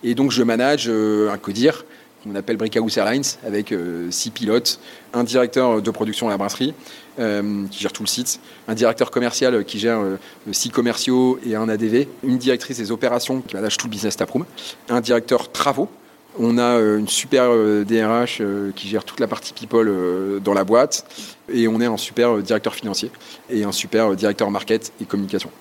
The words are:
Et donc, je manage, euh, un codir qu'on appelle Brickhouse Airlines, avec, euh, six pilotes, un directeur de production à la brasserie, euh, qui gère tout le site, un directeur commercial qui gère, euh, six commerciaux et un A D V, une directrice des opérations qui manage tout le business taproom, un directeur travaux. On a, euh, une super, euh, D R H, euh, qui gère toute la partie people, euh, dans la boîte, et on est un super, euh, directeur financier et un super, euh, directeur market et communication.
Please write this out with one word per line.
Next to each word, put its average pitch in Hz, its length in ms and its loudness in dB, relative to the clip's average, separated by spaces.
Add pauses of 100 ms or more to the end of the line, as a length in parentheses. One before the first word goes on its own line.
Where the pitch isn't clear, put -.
Et 120 140 0
donc, 135 160 2
je 123 100 2
manage, 123 460 2
euh, 107 420 2
un 101 80 -4
codir 117 460 0 (380)
qu'on 104 120 -10
appelle 101 240 -4
Brickhouse 110 400 0
Airlines, 113 260 2 (220)
avec, 104 260 -2
euh, 87 380 -4
six - 200 -4
pilotes, 117 480 0 (360)
un 120 100 2
directeur 123 560 2
de 107 100 -2
production 107 380 -2
à - 20 0
la 101 60 0
brasserie, 98 380 -2 (440)
euh, 104 520 -2
qui 101 100 -12
gère 98 140 -4
tout - 80 -8
le 104 60 -4
site, - 320 -4 (280)
un 113 60 -2
directeur 117 360 2
commercial 123 540 0
qui - 140 -10
gère, 113 220 0
euh, 95 180 -2 (340)
six - 160 -2
commerciaux 127 760 2
et 110 100 -2
un 110 140 0
A 107 80 0
D 110 100 0
V, 131 200 2 (140)
une 127 140 2
directrice 123 400 -2
des 110 160 -4
opérations 123 480 0
qui - 160 -12
manage 104 220 -2
tout - 80 -6
le 110 60 -6
business 104 260 -4
taproom, 127 260 -2 (460)
un 120 100 2
directeur 120 500 2
travaux. 139 380 0 (500)
On 117 200 2
a, 120 180 4
euh, 107 220 4
une 107 100 -2
super, 131 400 2
euh, 107 360 4
D 110 200 2
R 107 60 2
H, 120 320 0
euh, 101 340 -2
qui - 100 -10
gère 104 180 -4
toute - 140 -14
la 117 80 0
partie - 280 -8
people, 113 340 2
euh, 95 520 0
dans 101 120 0
la 98 120 2
boîte, 120 420 4 (440)
et 117 180 2
on 110 120 2
est 120 60 2
un 113 100 0
super, 120 400 2
euh, 101 60 0
directeur 107 320 -2
financier 107 360 -6 (380)
et 107 160 0
un 101 80 -4
super, 107 400 0
euh, - 20 2
directeur 101 360 0
market 110 500 -2
et 117 60 -8
communication. 98 440 -4 (100)